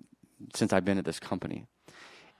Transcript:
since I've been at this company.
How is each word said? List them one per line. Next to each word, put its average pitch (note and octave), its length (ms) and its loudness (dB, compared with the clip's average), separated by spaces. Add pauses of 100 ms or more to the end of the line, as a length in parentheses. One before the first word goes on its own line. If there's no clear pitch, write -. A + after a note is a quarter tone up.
(540)
since - 180 2
I've F#2+ 140 4
been G2 140 4
at D#2+ 40 -2
this D#2+ 160 -4
company. - 460 -6 (760)